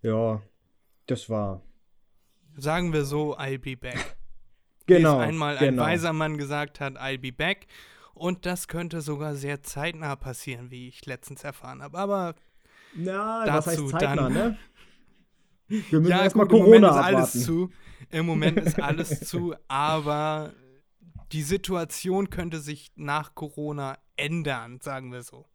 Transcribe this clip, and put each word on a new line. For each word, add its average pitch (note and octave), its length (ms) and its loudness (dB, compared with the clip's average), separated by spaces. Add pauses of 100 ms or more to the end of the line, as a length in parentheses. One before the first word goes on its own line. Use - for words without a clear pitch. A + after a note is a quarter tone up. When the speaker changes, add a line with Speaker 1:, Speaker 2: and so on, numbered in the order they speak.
Speaker 1:
Ja, A2 400 0 (680)
das - 220 -6
war G2+ 340 -4 (920)
Speaker 2:
Sagen D#3+ 360 -2
wir D3 120 2
so, D3 320 -4
"I'll C3+ 220 -6
be C3 180 -10
back." B2 400 -10 (360)
Speaker 1:
<laughs> - 320 -20
Genau, - 20 -12
Speaker 2:
Wie F3 140 10
es D3+ 160 6
einmal D3 400 0
Speaker 1:
genau. C3 160 2
Speaker 2:
ein B2 60 0
weiser E3 340 0
Mann D#3 240 -2
gesagt D3 440 -6
hat, C3+ 160 -8
"I'll C3 220 -6
be B2+ 140 -8
back." F3 340 -4 (460)
Und F3+ 320 -6
das F3+ 220 -6
könnte E3 340 -8
sogar D3 340 -6
sehr C#3 280 -8
zeitnah D#3 540 -8
passieren, B2+ 540 -12
wie B2 180 -16
ich - 160 -20
letztens C3 380 -14
erfahren C3+ 400 -14
hab. C#3+ 120 -16
Aber F#3+ 400 -4 (560)
Speaker 1:
Na, G#3 640 -4
was D3+ 140 0
heißt D#3 200 -2
Speaker 2:
dazu C3+ 40 -6
Speaker 1:
zeitnah, D3 380 0
Speaker 2:
dann. - 0 -
Speaker 1:
ne? G#3+ 280 0 (1120)
Wir G#3 300 0
müssen F3 200 4
Speaker 2:
Ja, G3 40 4
Speaker 1:
erst F#3+ 120 4
mal G#3+ 100 8
Speaker 2:
gut, - 60 4
im A3 60 10
Speaker 1:
Corona - 0 -
Speaker 2:
Moment G#3 300 12
ist D3 100 8
alles F3+ 400 2
Speaker 1:
abwarten. - 20 0
Speaker 2:
zu. E3 300 0 (400)
Im D#3+ 160 -2
Moment D#3 340 2
ist D#3+ 160 0
alles D3 480 -2
Speaker 1:
<laughs> - 0 -
Speaker 2:
zu, E3+ 320 -6 (120)
aber D3+ 840 -2 (800)
die D#3 120 -4
Situation F#3 840 -2
könnte E3+ 300 -6
sich D3 360 -12
nach D3 400 -6
Corona D3 640 -8 (200)
ändern, C#3+ 640 -4
sagen C3 300 -10
wir B2 120 -14
so. B2+ 320 -20